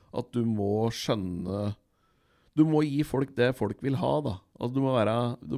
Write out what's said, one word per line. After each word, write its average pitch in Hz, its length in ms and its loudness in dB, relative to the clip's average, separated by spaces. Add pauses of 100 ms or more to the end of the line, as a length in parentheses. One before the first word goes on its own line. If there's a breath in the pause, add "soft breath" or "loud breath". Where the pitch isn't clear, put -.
at - 240 -8
du 120 100 0
må 107 460 0
skjønne, 98 800 -4 (840)
du 156 100 8
må 156 180 4
gi 147 220 0
folk 135 320 -4
det 123 180 4
folk 104 300 -2
vil 139 160 0
ha, 131 120 2 (120)
da. 104 100 -4 (220)
Altså, 123 180 -4
du 135 80 2
må 135 140 2
være, 110 180 2 (240)
du - 180 -6